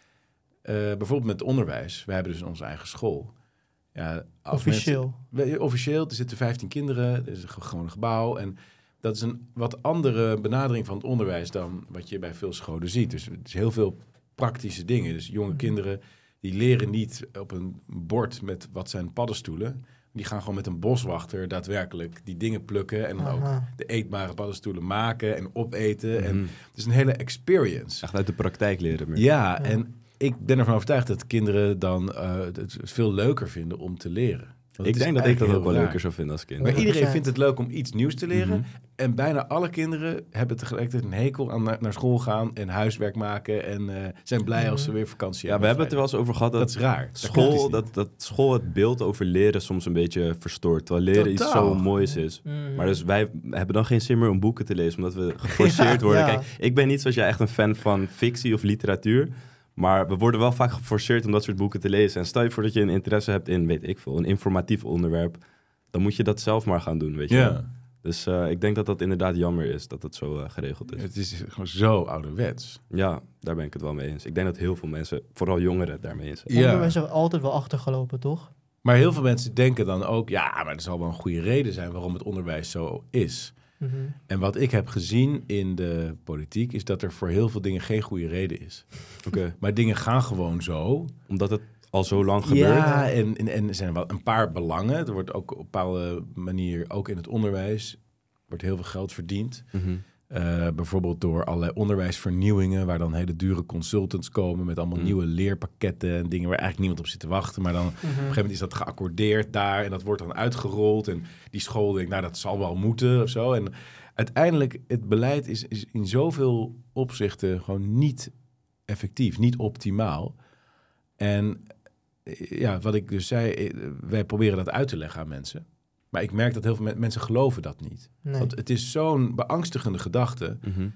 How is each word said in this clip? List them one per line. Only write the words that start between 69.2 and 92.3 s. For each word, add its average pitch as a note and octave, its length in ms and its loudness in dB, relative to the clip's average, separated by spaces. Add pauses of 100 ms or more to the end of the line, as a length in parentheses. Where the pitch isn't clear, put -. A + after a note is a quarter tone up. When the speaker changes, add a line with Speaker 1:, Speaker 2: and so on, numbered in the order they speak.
Speaker 3:
jammer E2+ 300 2
is, C#2+ 220 -4
dat - 160 -12
het D2 120 -12
zo, D2 240 -6
eh, C#2+ 100 -8
geregeld - 460 -10
is. - 60 -8
Speaker 1:
Het F#2 140 -8
is F#2 320 -6
gewoon F#2+ 200 -8
zo G2 360 4
ouderwets. D#2 840 -6
Speaker 3:
Ja, F2+ 320 0 (180)
daar E2 160 -6
ben D#2+ 100 -4
ik C#2+ 80 -12
het D2 80 -10
wel D2+ 120 -4
mee C#2+ 140 -6
eens. D2 180 -8
Ik D#2+ 100 -8
denk F#2 120 0
dat E2+ 100 -4
heel F2+ 180 -2
veel D#2+ 140 -10
mensen, D#2 320 -6 (120)
vooral F2+ 260 2
jongeren, F2+ 420 0
daarmee D2 280 -8
eens D2+ 160 -12
zijn. - 120 2
Speaker 1:
Ja. - 80 10
Speaker 2:
Onderwijs E3+ 300 6
is E3 60 2
er D3+ 60 -2
altijd E3 340 2
wel C3+ 120 0
achtergelopen, C3 640 -2
toch? C#3+ 320 -4 (300)
Speaker 1:
Maar B2 140 8
heel D#3+ 180 8
veel D3 100 0
mensen A#2+ 300 2
denken B2 320 4
dan F#2 180 0
ook, A2+ 260 0
"Ja, D#2+ 340 0
maar D2+ 120 -6
er D#2+ 60 -12
zal F2 180 -4
wel E2+ 80 -2
een E2+ 60 -2
goede E2 280 -2
reden A#2 320 2
zijn F2 180 -6
waarom F2+ 220 -4
het F2+ 100 -6
onderwijs F2 480 -6
zo E2+ 380 -6
is." - 440 -2 (240)
Speaker 2:
Mhm. C3 180 -6 (300)
Speaker 1:
En F#2+ 140 -2
wat G2 160 0
ik A#2+ 160 2
heb G#2 160 2
gezien A#2+ 600 0
in G2 280 -2
de E2 480 -4
politiek F#2+ 500 -4
is F#2+ 100 -4
dat F#2+ 180 -2
er F2+ 100 -4
voor - 180 -4
heel G#2+ 200 4
veel A2 120 -4
dingen F#2+ 200 -2
geen A2 200 0
goede F2 260 -4
reden F2 340 -4
is. - 240 -18 (420)
Speaker 3:
Oké. F2+ 320 -2
Speaker 1:
Maar G2+ 140 0
dingen A2 220 4
gaan B2 260 2
gewoon F2+ 400 -2
zo. F2+ 440 -2 (220)
Speaker 3:
Omdat G2 220 0
het G#2+ 120 -2 (280)
al F#2+ 140 2
zo G2 220 4
lang G2+ 180 2